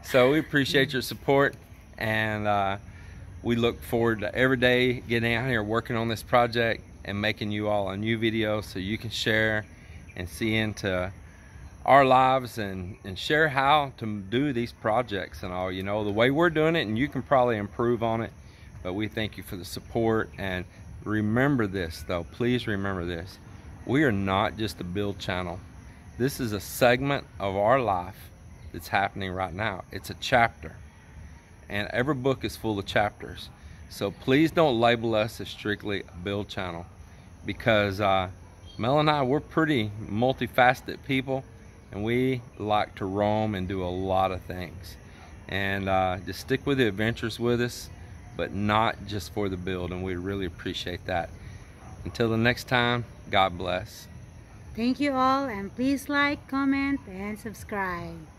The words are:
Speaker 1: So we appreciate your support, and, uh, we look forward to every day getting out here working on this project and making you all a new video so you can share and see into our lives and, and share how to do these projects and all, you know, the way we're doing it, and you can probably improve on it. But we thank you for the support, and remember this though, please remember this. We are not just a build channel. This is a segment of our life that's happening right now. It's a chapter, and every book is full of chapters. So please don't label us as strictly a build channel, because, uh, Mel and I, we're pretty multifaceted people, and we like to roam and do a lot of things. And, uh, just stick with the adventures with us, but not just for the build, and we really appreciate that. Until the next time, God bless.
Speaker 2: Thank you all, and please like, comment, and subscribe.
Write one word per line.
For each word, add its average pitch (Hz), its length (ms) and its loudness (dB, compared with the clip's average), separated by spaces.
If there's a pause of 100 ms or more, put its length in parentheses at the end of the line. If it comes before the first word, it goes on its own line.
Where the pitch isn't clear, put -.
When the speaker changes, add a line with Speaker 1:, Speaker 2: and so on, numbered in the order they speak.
Speaker 1:
So 131 280 6
we 156 80 4
appreciate 135 520 2
your 131 100 0
support, 139 520 2 (420)
and, 110 500 -2
uh, 101 320 2 (640)
we 117 140 2
look 117 260 2
forward 117 380 2
to 101 140 -4
every 131 220 4
day 123 380 4 (140)
getting 117 260 2
out 117 140 -2
here 117 140 0
working 113 340 -2
on 117 120 0
this 113 160 -4
project 117 580 2 (220)
and 101 160 -4
making 107 320 -2
you 104 160 -2
all 101 220 0
a 98 60 -6
new 110 220 0
video 110 440 2
so - 160 -10
you 98 200 -4
can 110 120 -8
share 110 540 2 (520)
and 90 120 -8
see 110 280 -2
into 98 560 -2 (760)
our 139 180 10
lives 127 540 4
and, 95 460 -6
and 98 140 -8
share 151 300 4
how 139 500 4
to 113 80 -6
do 107 460 0
these 117 200 -2
projects 107 720 -2
and 90 80 -6
all, 92 200 -2
you 95 120 -4
know, 104 200 -2
the 104 80 0
way 117 180 6
we're 165 200 4
doing 156 260 2
it, 156 60 0
and 107 160 0
you 143 100 0
can 135 140 -6
probably 123 340 4
improve 117 460 0
on 113 200 0
it. - 100 -6 (500)
But 90 120 -6
we 107 140 -2
thank 107 280 -4
you 90 80 -12
for 104 120 -12
the 87 80 -12
support, 113 720 0
and 92 280 -6 (400)
remember 110 640 2
this 90 380 -4
though, 87 180 -2
please 120 420 0
remember 98 380 -2
this. 85 340 -8 (480)
We 139 160 4
are 127 100 6
not 98 460 2
just 107 220 -6
a 90 40 -8
build 98 360 -4
channel. 90 380 -4 (600)
This 135 220 0
is 113 120 -2
a 98 80 -4
segment 131 640 4 (160)
of 98 160 -2
our 113 240 6
life 95 360 -2 (560)
that's 90 160 -12
happening 98 440 0
right 92 200 -4
now. 98 380 -4
It's - 180 -10
a 98 60 -10
chapter, 113 640 2 (920)
and 101 200 -2
every 131 260 0
book 131 280 0
is 110 140 -6
full 110 220 -2
of 95 80 -4
chapters. - 640 -2 (400)
So 101 200 -4
please 139 400 4
don't 139 300 4
label 117 340 4
us 110 280 0
as 92 80 -8
strictly 101 500 -4
a - 240 -14
build 101 240 -2
channel, 87 380 -8 (580)
because, 104 560 2
uh, 95 280 4 (500)
Mel 131 200 2
and 151 120 4
I, 147 140 2
we're 139 160 2
pretty 147 500 0 (160)
multifaceted 123 1000 2
people, 135 380 -2 (460)
and 98 120 -6
we 127 380 2 (180)
like 104 360 0
to 107 100 -6
roam 104 500 2
and 92 140 -2
do 92 160 -2
a 90 80 -2
lot 92 400 2
of 90 80 -6
things. 90 560 -10 (540)
And, 98 400 -2
uh, 92 340 2
just 95 160 -8
stick - 260 -2
with 139 120 2
the 123 100 6
adventures 107 500 -2
with 120 220 2
us, - 300 -4 (480)
but 85 160 -4
not 107 420 2 (100)
just 101 280 -8
for 101 160 0
the 92 80 -4
build, 90 340 -4
and 92 100 -6
we 92 140 -4
really 95 300 -4
appreciate 87 580 -8
that. 87 240 -2 (800)
Until 117 240 0
the 113 80 2
next 117 300 2
time, 120 360 2 (260)
God 95 280 4
bless. 90 500 -4 (640)
Speaker 2:
Thank 247 240 0
you 285 140 0
all, 262 320 2
and 196 320 -6
please 262 320 0
like, 285 400 0
comment, 277 580 0
and 202 320 -8
subscribe. 180 800 -6 (220)